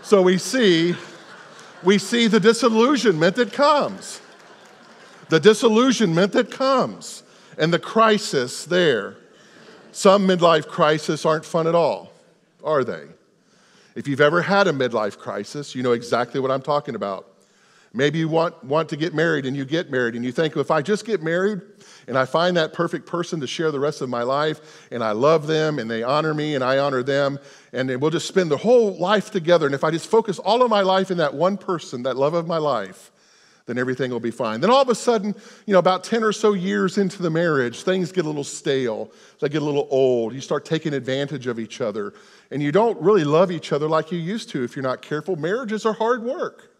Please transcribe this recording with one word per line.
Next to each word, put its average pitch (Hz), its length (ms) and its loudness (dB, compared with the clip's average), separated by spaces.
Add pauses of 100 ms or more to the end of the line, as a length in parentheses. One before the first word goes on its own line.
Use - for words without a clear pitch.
So 202 180 4
we 185 180 4
see, 175 560 2 (880)
we 196 140 4
see 233 300 0
the 202 140 4
disillusionment 220 960 2
that 233 160 -2
comes. 269 640 0 (1080)
The 160 100 4
disillusionment 214 960 4
that 247 180 2
comes 233 720 -2 (340)
and 160 140 2
the 165 80 2
crisis 208 880 0
there. 143 500 0 (760)
Some 196 340 4
midlife 165 400 4
crises 156 580 0
aren't 156 200 0
fun 165 200 -2
at 165 100 0
all, 104 360 0 (500)
are 147 220 0
they? 87 200 -8 (920)
If 117 140 -10
you've 135 100 -4
ever 147 220 4
had 196 260 2
a 160 60 2
midlife 113 440 -2
crisis, 117 580 -10
you 127 80 -6
know 123 100 2
exactly 120 480 -2
what 131 100 -2
I'm 131 100 -2
talking 143 340 -2
about. 101 320 -8 (680)
Maybe 151 260 2
you 160 100 -2
want, 165 340 -2
want 151 260 -2
to 170 60 -6
get 156 180 -4
married, 151 320 0
and 127 100 -4
you 139 100 -6
get 165 260 -4
married, 123 240 -2
and 120 80 -6
you 127 80 -4
think, 156 240 -2
"If 147 160 -2
I 160 100 2
just 202 240 -2
get 208 160 -4
married 185 380 -2 (480)
and 123 100 -2
I 131 60 2
find 170 320 0
that 160 160 0
perfect 170 340 -4
person 170 360 -6
to 127 60 -6
share 160 220 -2
the 143 120 -4
rest 151 200 -2
of 139 60 -6
my 120 160 -4
life, 147 380 -2 (300)
and 120 120 -6
I 110 80 0
love 147 340 4
them, 156 320 0
and 113 140 -6
they 113 100 -4
honor 151 320 0
me, 151 220 -2
and 127 80 0
I 131 140 2
honor 139 260 0
them, 139 340 0 (360)
and 131 160 -4
then 123 100 -4
we'll 151 100 0
just 160 200 -4
spend 185 200 0
the 143 60 2
whole 214 420 2
life 190 320 0
together. 165 360 2
And 139 100 0
if 135 80 -4
I 156 80 2
just 160 160 -6
focus 214 320 0
all 226 220 2
of 247 80 4
my 208 120 4
life 190 300 2
in 175 60 -2
that 147 160 0
one 180 240 0
person, 139 460 -6
that 131 120 -2
love 139 180 2
of 170 140 -2
my 170 100 -2
life, 117 540 -4 (540)
then 120 120 -6
everything 127 320 -2
will 120 120 -6
be 117 100 -4
fine." 113 300 -4
Then 185 80 2
all 269 120 6
of 262 60 2
a 233 80 2
sudden, 214 400 -2 (300)
you 208 80 0
know, 185 60 8
about 185 260 2
ten 226 180 -2
or 214 80 2
so 208 220 2
years 196 440 -2
into 190 240 -2
the 175 80 -2
marriage, 156 540 0
things 185 300 -2
get 180 100 0
a 151 60 -2
little 147 160 -6
stale. 120 640 -4 (300)
They 151 80 -2
get 147 120 -2
a 147 40 -4
little 143 260 -2
old. 123 420 2
You 135 60 -10
start 147 240 -4
taking 156 300 -4
advantage 135 520 -6
of 117 140 -4
each 110 220 -10
other, 104 320 -6 (380)
and 139 120 -4
you 143 80 -2
don't 190 300 2
really 180 240 4
love 165 260 4
each 160 220 -6
other 151 160 -2
like 156 240 -2
you 175 40 -4
used 185 340 -6
to 131 120 -4
if 120 140 -8
you're 135 60 -8
not 127 180 -4
careful. 151 340 -6
Marriages 208 500 -4
are 220 80 2
hard 220 300 -2
work. 262 460 -8 (100)